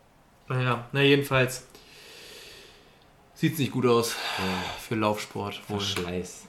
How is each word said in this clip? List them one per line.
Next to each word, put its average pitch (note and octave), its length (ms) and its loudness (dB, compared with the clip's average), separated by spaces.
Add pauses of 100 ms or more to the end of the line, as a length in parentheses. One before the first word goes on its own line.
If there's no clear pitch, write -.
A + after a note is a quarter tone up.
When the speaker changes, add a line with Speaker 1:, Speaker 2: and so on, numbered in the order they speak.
(500)
Speaker 1:
Naja, B2+ 420 0
na C#3 100 0
jedenfalls C#3 640 4 (1700)
sieht's - 240 0
nicht A#2+ 140 0
gut B2 160 2
aus A#2 260 4 (240)
Speaker 2:
Ja. F#2+ 60 -4 (360)
Speaker 1:
für - 160 -6
Laufsport. G#2+ 720 -2
Wohl. G#2 120 -4
Speaker 2:
Verschleiß. F2+ 680 -6